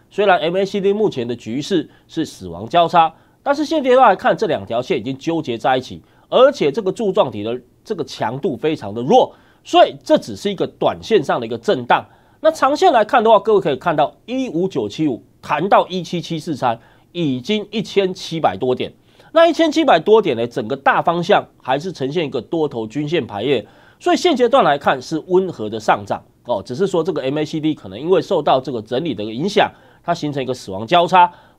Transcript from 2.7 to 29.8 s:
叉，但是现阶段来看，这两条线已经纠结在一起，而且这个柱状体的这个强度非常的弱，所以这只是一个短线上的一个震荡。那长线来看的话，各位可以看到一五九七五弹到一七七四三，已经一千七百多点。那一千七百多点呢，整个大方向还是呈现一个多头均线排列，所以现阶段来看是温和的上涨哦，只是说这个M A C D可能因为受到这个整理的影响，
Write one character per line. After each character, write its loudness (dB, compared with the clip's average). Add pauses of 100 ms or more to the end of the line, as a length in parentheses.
叉， 2 (280)
但 0
是 -2
现 -2
阶 4
段 8
来 4
看， 0
这 -2
两 -2
条 -4
线 -2
已 -4
经 -8
纠 -4
结 -6
在 0
一 -2
起， -16 (260)
而 6
且 0
这 -4
个 -2
柱 -2
状 2
体 -8
的 -4 (260)
这 -8
个 -8
强 -6
度 -4
非 -2
常 -12
的 -6
弱， 4 (300)
所 4
以 -8
这 4
只 -4
是 -4
一 -6
个 -4
短 -2
线 2
上 -2
的 -6
一 -10
个 -6
震 -2
荡。 0 (360)
那 4
长 0
线 4
来 4
看 2
的 4
话， 8
各 2
位 4
可 -2
以 -2
看 -2
到 0 (120)
一 -4
五 -2
九 -4
七 -2
五 -4 (180)
弹 -2
到 4
一 -6
七 -6
七 -8
四 -6
三， -2 (360)
已 -2
经 -4
一 -4
千 0
七 -10
百 -2
多 0
点。 -8 (400)
那 6
一 2
千 0
七 0
百 6
多 4
点 0
呢， -2
整 -6
个 -4
大 0
方 0
向 2 (160)
还 -2
是 -8
呈 -6
现 -2
一 -6
个 -6
多 -4
头 -6
均 -6
线 -2
排 -8
列， 0 (340)
所 0
以 4
现 2
阶 2
段 4
来 4
看 0
是 -6
温 2
和 -8
的 -6
上 0
涨 -6 (220)
哦， -2
只 -10
是 -2
说 0
这 -4
个 -4
M -2
A -2
C -6
D -2
可 -18
能 -12
因 -8
为 4
受 -2
到 2
这 -8
个 -6
整 -4
理 -4
的 -8
影 -6
响， 2 (320)